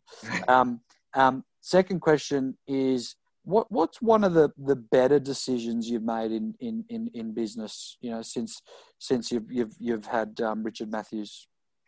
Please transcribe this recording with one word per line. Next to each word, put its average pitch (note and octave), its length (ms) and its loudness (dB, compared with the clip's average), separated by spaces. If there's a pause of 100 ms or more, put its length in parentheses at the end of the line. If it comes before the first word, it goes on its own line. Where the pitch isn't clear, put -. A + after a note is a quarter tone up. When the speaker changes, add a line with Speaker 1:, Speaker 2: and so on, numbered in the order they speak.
(220)
Speaker 1:
<laughs> A2+ 260 -6
Speaker 2:
Um, B2+ 340 4 (320)
um, C3 300 2 (180)
second F#3 380 2
question C#3 640 0
is, C3 480 0 (300)
what, G3 280 -2
what's D4 300 -2
one A3 220 4
of F3+ 100 2
the, D3+ 240 6
the C#3 180 0
better C3 420 4
decisions A#2 720 -4
you've A#2 140 -2
made A2+ 300 -2
in, A2 280 -4
in, A2+ 300 -6
in, A#2 240 -8
in A2+ 180 -8
business, A2 680 -8
you A#2+ 80 -8
know, A2+ 100 -8
since, A2+ 400 -8 (380)
since B2 340 -4
you've, A2+ 180 -4
you've, A#2+ 280 -4
you've A2+ 260 -4
had, A2 380 -4
um, A2 200 -4
Richard G#2+ 300 -8
Matthews? G#2+ 540 -10 (420)